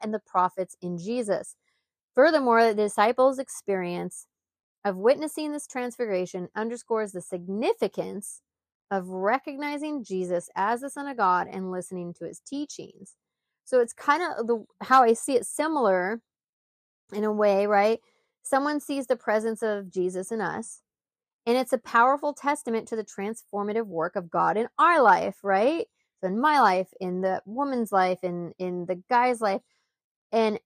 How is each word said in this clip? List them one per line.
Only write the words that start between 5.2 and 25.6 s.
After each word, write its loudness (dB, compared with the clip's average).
this -10
transfiguration -6
underscores -4
the -10
significance -4
of -4
recognizing -4
Jesus -4
as -2
the -10
Son -12
of -10
God 2
and -6
listening -8
to -14
his -12
teachings. -14
So 2
it's 0
kinda 0
the, -2
how 8
I 8
see -2
it 0
similar 0
in -2
a 0
way, 4
right? 4
Someone 0
sees -4
the 0
presence -2
of -4
Jesus -4
in -2
us, -8
and 2
it's -4
a 0
powerful 2
testament -4
to -8
the -6
transformative -6
work -4
of -8
God 0
in -2
our 4
life, 4
right? 0